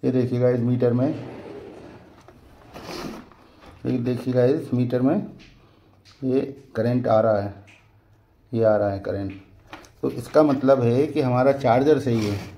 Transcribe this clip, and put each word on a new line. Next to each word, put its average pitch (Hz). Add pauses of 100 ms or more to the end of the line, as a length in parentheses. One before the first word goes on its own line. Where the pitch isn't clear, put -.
ये 131
देखिए 123
गाइस, 123
मीटर 120
में, 127 (2750)
ये 127
देखिए 120
गाइस, 131
मीटर 123
में 165 (960)
ये 131 (360)
करंट 120
आ 110
रहा 107
है, 101 (960)
ये 113
आ 107
रहा 101
है 98
करंट। 98 (600)
तो 143
इसका 139
मतलब 135
है 120
कि 147
हमारा 127
चार्जर 131
सही 113
है 101 (200)